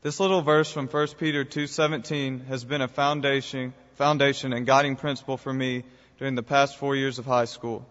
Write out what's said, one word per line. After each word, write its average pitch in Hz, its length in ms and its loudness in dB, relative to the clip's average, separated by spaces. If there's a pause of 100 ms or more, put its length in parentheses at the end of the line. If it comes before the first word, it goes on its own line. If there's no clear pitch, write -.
This 147 180 -4
little 190 220 4
verse 151 280 4
from 139 160 -6
First 147 320 -2
Peter 147 240 0
two 147 240 -4
seventeen 139 800 -2
has 131 180 -6
been 139 160 -4
a 131 60 0
foundation, 139 880 -2 (200)
foundation 139 580 2
and 120 120 -4
guiding 135 300 6
principle 135 440 -4
for 135 140 -8
me 127 300 -2 (380)
during 135 160 -2
the 120 80 -2
past 139 320 4
four 139 180 -2
years 135 240 -2
of 120 80 -10
high 123 200 4
school. 117 440 -8